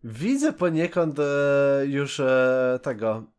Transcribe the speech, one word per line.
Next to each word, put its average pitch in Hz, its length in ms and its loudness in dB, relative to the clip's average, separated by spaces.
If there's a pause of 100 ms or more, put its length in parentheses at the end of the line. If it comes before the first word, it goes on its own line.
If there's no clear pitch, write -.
Widzę 233 480 -2
poniekąd, 165 640 -2
e, 143 680 2
już, 139 340 -4
e, 127 640 2
tego, 110 420 -4 (140)